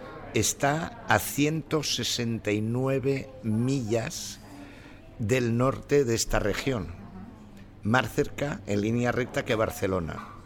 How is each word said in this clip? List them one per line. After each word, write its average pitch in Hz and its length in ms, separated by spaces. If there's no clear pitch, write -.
está - 760
a 110 100
ciento 151 640
sesenta 117 680
y 104 100
nueve 131 680
millas 117 1000
del 117 380
norte 135 480
de 117 100
esta 110 240
región, 101 500
más 123 300
cerca, - 540
en 104 160
línea 120 300
recta, 127 320
que 123 100
Barcelona. 92 720